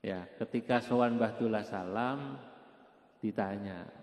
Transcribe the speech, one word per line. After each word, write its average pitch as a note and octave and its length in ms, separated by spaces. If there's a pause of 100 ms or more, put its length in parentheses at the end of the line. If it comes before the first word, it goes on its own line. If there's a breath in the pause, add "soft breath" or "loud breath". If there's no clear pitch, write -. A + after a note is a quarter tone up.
Ya, F2+ 240 (160)
ketika A#2+ 400
sowan A#2+ 380
Mbah A2 180
Abdullah A2 240
Salam A#2+ 720 (880)
ditanya G2+ 640 (160)